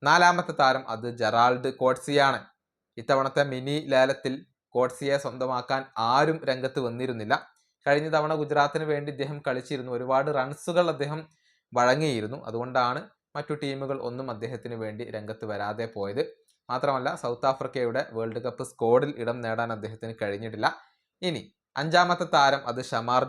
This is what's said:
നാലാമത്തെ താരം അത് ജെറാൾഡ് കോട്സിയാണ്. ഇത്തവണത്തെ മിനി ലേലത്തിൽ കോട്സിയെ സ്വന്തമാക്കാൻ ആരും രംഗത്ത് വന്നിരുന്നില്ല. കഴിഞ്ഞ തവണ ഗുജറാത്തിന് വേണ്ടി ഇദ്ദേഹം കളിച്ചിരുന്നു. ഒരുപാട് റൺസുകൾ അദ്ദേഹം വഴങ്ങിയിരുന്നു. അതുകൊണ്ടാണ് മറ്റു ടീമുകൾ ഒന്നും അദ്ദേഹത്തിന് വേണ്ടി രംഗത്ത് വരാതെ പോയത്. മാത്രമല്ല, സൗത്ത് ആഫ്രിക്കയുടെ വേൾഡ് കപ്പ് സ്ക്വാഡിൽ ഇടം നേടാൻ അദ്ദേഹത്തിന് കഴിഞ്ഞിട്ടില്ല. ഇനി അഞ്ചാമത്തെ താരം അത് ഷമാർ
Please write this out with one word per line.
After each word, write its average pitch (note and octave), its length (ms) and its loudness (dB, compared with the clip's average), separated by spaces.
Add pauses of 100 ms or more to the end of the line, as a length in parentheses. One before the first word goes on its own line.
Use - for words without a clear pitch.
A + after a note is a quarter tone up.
നാലാമത്തെ F3 500 6
താരം C3 360 4
അത് A#2 280 -6
ജെറാൾഡ് B2 580 4
കോട്സിയാണ്. C3 640 2 (560)
ഇത്തവണത്തെ C3+ 480 2
മിനി C#3 420 -4
ലേലത്തിൽ C3 480 4 (340)
കോട്സിയെ B2+ 500 0
സ്വന്തമാക്കാൻ C3 680 -4 (140)
ആരും C#3+ 460 4
രംഗത്ത് C3 360 -2
വന്നിരുന്നില്ല. A#2+ 540 -2 (520)
കഴിഞ്ഞ D3 220 2
തവണ D#3 260 0
ഗുജറാത്തിന് D3 500 0
വേണ്ടി D3 280 -2
ഇദ്ദേഹം C#3 360 -8
കളിച്ചിരുന്നു. C3 440 -6
ഒരുപാട് C3 420 0
റൺസുകൾ E3 540 0
അദ്ദേഹം D3 320 -4 (520)
വഴങ്ങിയിരുന്നു. B2 720 2
അതുകൊണ്ടാണ് B2 580 -2 (340)
മറ്റു D3 180 -6
ടീമുകൾ C3+ 460 -4
ഒന്നും B2 300 -8
അദ്ദേഹത്തിന് A#2 440 -8
വേണ്ടി A2 300 -8
രംഗത്ത് G#2+ 400 -10
വരാതെ G#2 420 -6
പോയത്. G2+ 360 -4 (460)
മാത്രമല്ല, C3 460 0
സൗത്ത് A#2+ 320 -4
ആഫ്രിക്കയുടെ C3 680 -2
വേൾഡ് A2+ 300 -4
കപ്പ് B2 220 -6
സ്ക്വാഡിൽ C#3+ 520 4
ഇടം A#2 240 -4
നേടാൻ A2+ 320 -2
അദ്ദേഹത്തിന് A2 500 -8
കഴിഞ്ഞിട്ടില്ല. G#2+ 460 -2 (540)
ഇനി D#3+ 200 -2 (340)
അഞ്ചാമത്തെ F3 480 2
താരം C#3 440 4
അത് B2+ 160 -6
ഷമാർ B2 440 0